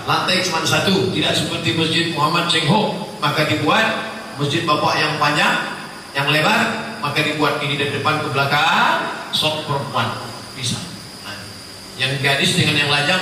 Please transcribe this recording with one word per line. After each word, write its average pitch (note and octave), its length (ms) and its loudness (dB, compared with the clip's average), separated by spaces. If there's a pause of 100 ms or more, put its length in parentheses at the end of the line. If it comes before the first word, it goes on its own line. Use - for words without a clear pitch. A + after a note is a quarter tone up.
lantai F3 360 2
cuma E3 200 0
satu, D#3 480 4
tidak D3+ 240 2
seperti E3 400 0
Masjid E3 360 2
Muhammad D#3+ 400 2
Cheng - 160 0
Ho, - 400 2 (100)
maka D3+ 300 0
dibuat D#3 360 2 (520)
masjid C#3+ 280 0
bapak - 360 2
yang D3+ 200 0
panjang, D3+ 360 2 (560)
yang C#3+ 200 -2
lebar, G#3 280 4 (400)
maka C#3+ 240 -2
dibuat D3 400 0
ini C#3+ 160 -2
dari C#3 160 -2
depan D3+ 280 0
ke C#3+ 80 -2
belakang, C#3 760 2 (240)
sop D3+ 360 0
perempuan. A#2+ 400 -2 (480)
Bisa. - 200 -4 (520)
Nah, - 80 -10 (640)
yang C3+ 120 0 (120)
gadis C#3+ 320 2
dengan D3+ 200 4
yang D3 160 2
lajang F3 300 2